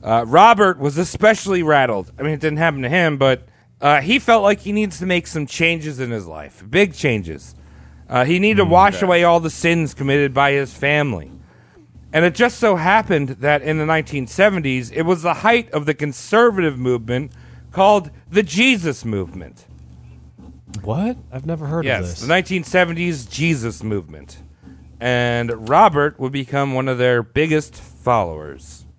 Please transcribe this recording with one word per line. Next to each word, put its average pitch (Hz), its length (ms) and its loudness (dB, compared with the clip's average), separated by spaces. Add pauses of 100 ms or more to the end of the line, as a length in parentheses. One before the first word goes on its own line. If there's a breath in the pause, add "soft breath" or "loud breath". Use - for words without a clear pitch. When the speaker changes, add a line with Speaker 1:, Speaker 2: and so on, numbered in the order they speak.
Speaker 1:
Uh, 113 240 0
Robert 190 520 6
was 139 180 -2
especially 196 640 0
rattled. 127 540 2
I 127 60 -8
mean, 151 100 -2
it 147 60 -6
didn't 151 200 -2
happen 156 240 0
to 120 60 -4
him, 160 280 0
but, 131 240 2 (400 soft breath)
uh, 147 200 4
he 220 180 0
felt 226 240 4
like 202 180 2
he 196 100 -8
needs 208 280 -2
to 185 80 -8
make 175 180 -2
some 151 220 -6
changes 160 520 -4
in 127 120 -4
his 104 160 -6
life, 78 420 -16
big 170 240 0
changes. 98 600 -4 (520 soft breath)
Uh, 127 180 0
he 165 120 0
needed 208 200 2
to 196 80 4
Speaker 2:
Mm, 160 40 -2
Speaker 1:
wash 185 280 4
Speaker 2:
okay. 185 100 -2
Speaker 1:
away 175 160 4
all 170 160 4
the 165 100 -4
sins 165 460 0
committed 139 400 0
by 139 160 4
his 139 220 -2
family. 135 580 -2 (800 soft breath)
And 160 140 2
it 175 80 2
just 247 240 0
so 214 200 2
happened 170 520 0 (120)
that 143 200 0
in 156 160 -2
the 156 80 -2
nineteen 151 400 -2
seventies, 143 640 0
it 160 140 -4
was 170 180 0
the 170 140 -2
height 233 360 0
of 151 140 -4
the 151 80 0
conservative 185 880 0
movement 123 520 -2 (400 loud breath)
called 190 380 4 (220 soft breath)
the 185 100 4
Jesus 180 640 0
Movement. 90 600 -8 (1160)
Speaker 3:
What? 175 360 -4 (140)
I've 131 140 -12
never 156 220 -6
heard 160 180 -4
Speaker 1:
Yes, 127 160 0
Speaker 3:
of 87 60 -6
this. 87 140 -10
Speaker 1:
the 120 60 -8
nineteen 180 360 0
seventies 170 640 -2
Jesus 131 560 -2
Movement. 78 560 -8 (600 loud breath)
And 120 680 -2
Robert 147 500 4
would 135 120 -6
become 139 420 -4
one 131 140 -2
of 127 100 -4
their 123 240 2
biggest 151 540 -2
followers. 80 1080 -6 (120)